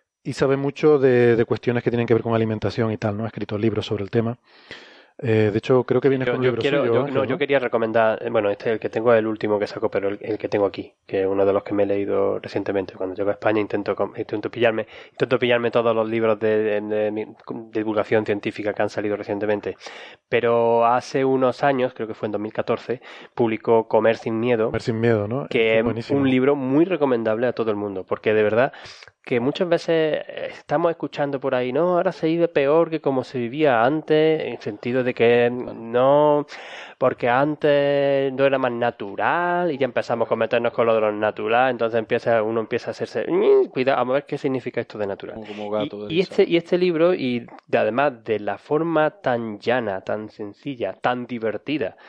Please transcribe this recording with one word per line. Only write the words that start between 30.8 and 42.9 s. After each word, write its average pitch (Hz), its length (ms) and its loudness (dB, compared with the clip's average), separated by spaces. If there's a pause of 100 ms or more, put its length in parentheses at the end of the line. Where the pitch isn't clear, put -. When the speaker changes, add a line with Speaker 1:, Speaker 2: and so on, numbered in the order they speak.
Speaker 2:
escuchando 143 500 -4
por 135 120 -2
ahí, 127 200 -2
"No, 175 240 2
ahora 170 160 0
se - 140 -4
vive 165 200 2
peor 160 420 2
que 160 120 -4
como 131 240 0
se - 140 -10
vivía 120 440 2
antes", 156 580 2
en 120 120 -6
el 113 60 -10
sentido 120 440 -4
de 123 100 -2
que 120 380 4
no, 127 920 2 (520)
porque 127 300 0
antes 139 1040 2
no 131 140 2
era 135 120 4
más 131 140 0
natural, 120 960 -2
y 139 80 -4
ya 135 60 0
empezamos 117 460 -2
con 113 100 0
meternos 117 320 0
con 120 140 0
lo 113 100 4
de 110 60 2
lo 107 100 2
natural, 107 600 0
entonces 117 280 -2
empieza, 117 420 0
uno 113 200 0
empieza 113 280 -6
a - 20 -6